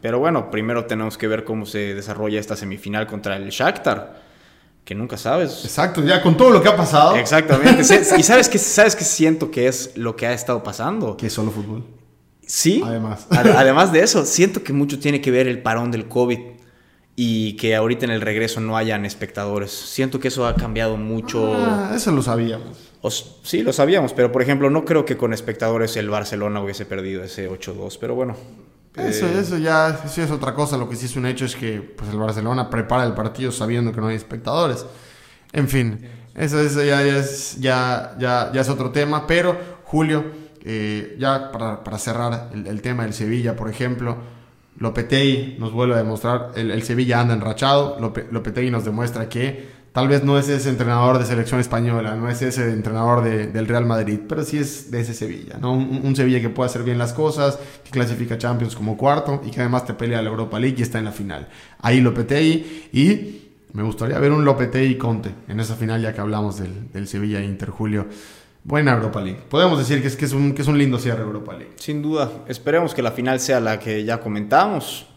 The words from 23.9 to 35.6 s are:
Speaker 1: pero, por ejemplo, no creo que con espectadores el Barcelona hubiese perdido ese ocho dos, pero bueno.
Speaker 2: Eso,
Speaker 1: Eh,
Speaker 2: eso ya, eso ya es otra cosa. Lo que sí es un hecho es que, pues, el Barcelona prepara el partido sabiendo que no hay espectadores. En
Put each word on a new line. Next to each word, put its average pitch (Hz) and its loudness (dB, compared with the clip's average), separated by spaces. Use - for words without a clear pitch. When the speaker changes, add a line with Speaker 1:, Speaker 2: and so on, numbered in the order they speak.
Speaker 1:
pero, 123 4
por 127 2
ejemplo, 139 2
no 151 2
creo 156 2
que 127 -2
con 113 0
espectadores 113 -2
el 104 -2
Barcelona 104 -4
hubiese 98 -8
perdido 95 -6
ese 95 -10
ocho 92 -10
dos, 95 -12
pero 120 -6
bueno. 123 -4
Speaker 2:
Eso, - -2
Speaker 1:
Eh, 175 0
Speaker 2:
eso 180 -2
ya, 160 4
eso 143 -8
ya 170 0
es 147 0
otra 135 -4
cosa. 143 -2
Lo 120 -2
que 120 -6
sí 117 -8
es 123 -8
un 123 -2
hecho 127 -2
es 120 -6
que, 110 -6
pues, - -10
el 104 -4
Barcelona 110 -2
prepara 120 0
el 110 0
partido 117 -4
sabiendo 117 0
que 113 -6
no 110 -2
hay 110 -2
espectadores. 120 -2
En 143 2